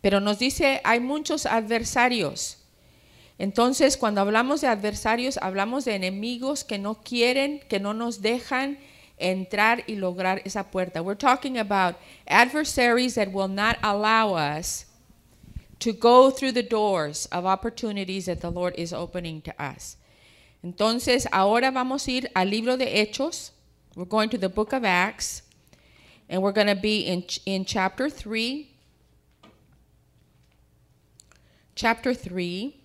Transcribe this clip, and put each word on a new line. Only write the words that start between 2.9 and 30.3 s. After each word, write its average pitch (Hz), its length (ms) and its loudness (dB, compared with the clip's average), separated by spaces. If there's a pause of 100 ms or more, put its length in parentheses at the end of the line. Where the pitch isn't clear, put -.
Entonces, 247 580 2
cuando 208 240 0
hablamos 233 400 2
de 285 60 0
adversarios, 226 720 -2
hablamos 208 460 -2
de 220 80 -2
enemigos 233 680 -4
que 208 160 -8
no 208 180 -6
quieren, 262 640 0 (100)
que 196 100 0
no 202 140 -4
nos 226 260 -6
dejan 254 580 -2 (420)
entrar 196 680 2
y 214 80 -6
lograr 185 500 -2
esa 196 200 -6
puerta. 180 380 -4
We're 196 120 -4
talking 262 440 2
about 196 380 2 (300)
adversaries 247 880 4
that 196 180 0
will 196 160 -2
not 202 340 0
allow 214 520 2
us 156 520 -2 (920)
to 226 120 0
go 247 380 8
through 262 220 -2
the 240 100 2
doors 196 640 0
of 175 200 -4
opportunities 190 800 -2
that 170 140 -4
the 170 100 -6
Lord 180 260 -4
is 170 160 -6
opening 170 500 -8
to - 200 -12
us. - 340 -12 (680)
Entonces, 226 680 0
ahora 220 400 4
vamos 262 380 -2
a 262 40 -2
ir 247 220 -4
al 185 120 2
libro 226 300 0
de 254 100 0
Hechos. 214 640 -2 (440)
We're 180 120 -10
going 214 240 0
to 240 80 -4
the 185 100 -2
book 214 240 -2
of 262 120 -2
Acts, 185 580 0 (880)
and 185 140 -2
we're 196 100 2
gonna 202 220 4
be 214 260 0
in 180 240 -2
ch-, - 200 -8
in 190 200 -2
chapter 190 440 -2
three. 240 640 -6 (3000)